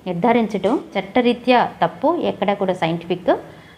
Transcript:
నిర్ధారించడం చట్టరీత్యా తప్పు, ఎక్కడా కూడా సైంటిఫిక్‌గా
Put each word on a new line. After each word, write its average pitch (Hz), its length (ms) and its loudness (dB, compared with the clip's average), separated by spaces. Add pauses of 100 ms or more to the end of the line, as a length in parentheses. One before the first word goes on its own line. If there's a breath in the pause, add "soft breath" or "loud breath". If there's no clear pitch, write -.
నిర్ధారించడం 214 720 2 (200)
చట్టరీత్యా 240 720 2 (140)
తప్పు, 277 320 0
ఎక్కడా 202 380 -2
కూడా 190 200 0
సైంటిఫిక్‌గా 180 640 -2 (400 loud breath)